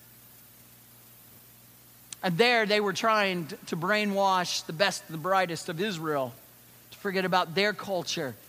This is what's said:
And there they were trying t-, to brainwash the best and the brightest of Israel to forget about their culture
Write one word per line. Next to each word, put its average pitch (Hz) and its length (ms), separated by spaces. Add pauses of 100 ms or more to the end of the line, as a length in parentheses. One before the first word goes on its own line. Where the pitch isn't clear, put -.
(2250)
And 180 140
there 233 280
they 208 140
were 202 140
trying 196 540
t-, 147 100 (100)
to - 80
brainwash 196 920
the - 60
best 180 360
and 156 60
the 160 80
brightest 180 460
of 165 140
Israel 156 520 (580)
to - 80
forget 190 260
about 175 300
their 202 180
culture 170 640 (140)